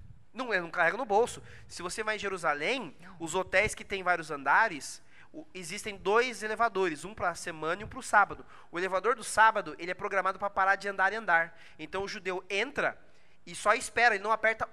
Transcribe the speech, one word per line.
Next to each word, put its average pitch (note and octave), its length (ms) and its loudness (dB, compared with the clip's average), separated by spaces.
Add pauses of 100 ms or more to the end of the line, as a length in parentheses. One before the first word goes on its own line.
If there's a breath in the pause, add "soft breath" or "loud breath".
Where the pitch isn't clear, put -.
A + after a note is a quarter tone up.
(300)
Não, A#3 220 -6
eu F#3 80 2
não E3+ 80 -6
carrego E3+ 280 2
no C4 80 -4
bolso. G#3+ 360 2 (260 soft breath)
Se - 140 -12
você F3+ 220 -6
vai G#3+ 140 -2
em - 20 -6
Jerusalém, F3 760 -2 (240 loud breath)
os E3 140 -6
hotéis F#3 400 2
que G#3+ 100 -12
têm G3 200 -6
vários E3+ 260 0
andares, D3+ 720 2 (320 soft breath)
O, D3+ 200 -14
existem F#3+ 440 -10
dois G#3 460 2
elevadores, G3 600 0
um G#3 80 -10
pra F3+ 220 -2
semana E3 460 -4
e G#3+ 40 -12
um - 20 -12
pro C4 140 -12
sábado. G3 440 4 (260 soft breath)
O E3 80 -4
elevador F#3+ 360 2
do A3 80 -12
sábado, G#3 540 4
ele E3+ 140 -8
é - 20 -2
programado F#3+ 460 -2
pra G3+ 100 -2
parar F#3+ 260 4
de G3 120 -6
andar G3 260 2
e - 20 -4
andar. F3 400 2 (220 soft breath)
Então D#3 260 -6
o G3+ 40 -6
judeu F#3 420 -4
entra G3+ 480 -2 (480)
e E3+ 100 -14
só G#3 180 4
espera, A#3 420 2
ele F#3+ 80 -4
não G#3+ 80 2
aperta A3 420 0